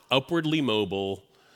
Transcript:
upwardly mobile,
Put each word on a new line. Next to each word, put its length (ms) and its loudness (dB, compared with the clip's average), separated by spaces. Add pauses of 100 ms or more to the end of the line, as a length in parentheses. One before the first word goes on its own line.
(100)
upwardly 500 0
mobile, 640 -2 (320)